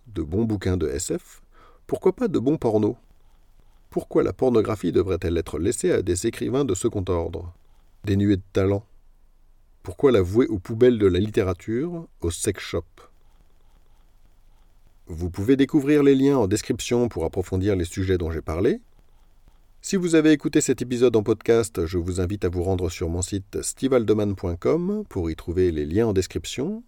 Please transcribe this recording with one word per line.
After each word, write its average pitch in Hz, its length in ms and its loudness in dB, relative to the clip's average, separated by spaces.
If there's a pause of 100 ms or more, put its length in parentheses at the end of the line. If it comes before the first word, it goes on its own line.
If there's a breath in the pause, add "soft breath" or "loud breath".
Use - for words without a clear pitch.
de 104 160 -8
bons 95 200 -2
bouquins 95 320 -2
de 80 140 -2
S 71 280 -4
F, - 240 -16 (460 soft breath)
pourquoi - 260 0
pas 247 140 -4
de 156 120 -2
bons 135 180 0
pornos ? 107 400 0 (960)
Pourquoi - 320 0
la 107 100 -2
pornographie 107 580 0
devrait-elle 87 460 -2
être 80 220 -6
laissée 123 320 0
à 123 100 2
des 90 260 -2
écrivains 123 380 -2
de 104 80 -2
second 104 340 -2
ordre, 85 480 -6 (480)
dénués 101 340 2
de 92 140 -10
talent ? 101 340 0 (960)
Pourquoi 131 280 2
la 104 120 4
vouer 107 240 2
aux 107 100 -4
poubelles 117 400 2
de 101 80 2
la 90 140 4
littérature, 113 880 -2 (140)
aux 85 100 -2
sex - 280 -4
shops ? - 520 -10 (1900)
Vous 85 240 -8
pouvez 101 260 2
découvrir 139 460 2
les 139 140 6
liens 135 240 4
en 101 80 2
description 120 600 -2
pour 85 160 -4
approfondir 95 520 -2
les 85 100 0
sujets 92 320 -2
dont 82 140 -4
j'ai 80 100 -4
parlé. 107 400 0 (1000)
Si - 160 -2
vous 175 180 2
avez 156 160 6
écouté 151 300 2
cet - 200 -2
épisode 123 340 2
en 110 60 4
podcast, 110 640 2
je 87 140 -4
vous 90 200 -2
invite 92 240 -2
à 90 60 0
vous 87 140 -2
rendre 90 260 0
sur - 180 -6
mon 85 140 -4
site 92 400 -6
stivaldeman 107 760 0
point 87 200 -6
com 175 520 -2
pour 85 220 -6
y 80 60 -6
trouver 90 360 0
les 76 140 -4
liens 101 220 0
en 104 60 0
description, 131 760 -4